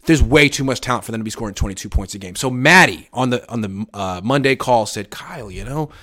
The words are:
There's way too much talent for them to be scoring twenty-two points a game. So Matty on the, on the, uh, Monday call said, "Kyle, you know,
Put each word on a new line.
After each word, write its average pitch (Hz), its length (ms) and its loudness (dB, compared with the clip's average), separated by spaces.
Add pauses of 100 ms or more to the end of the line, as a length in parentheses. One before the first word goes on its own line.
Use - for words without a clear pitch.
There's 160 160 4
way 143 260 6
too 139 160 -4
much 131 160 -2
talent 120 240 -2
for 117 80 -8
them 113 80 -4
to 110 40 -6
be 110 60 -6
scoring 107 240 -8
twenty-two 101 340 -4
points 98 260 -4
a 104 40 -12
game. 92 160 -12
So 131 160 -4
Matty 135 640 4
on 127 180 0
the, 123 200 -4
on 117 100 -4
the, 101 340 -6
uh, 95 300 -6
Monday 135 320 2
call 117 300 0
said, 101 240 -8
"Kyle, 127 400 -14
you 95 140 -10
know, 147 260 -6 (120)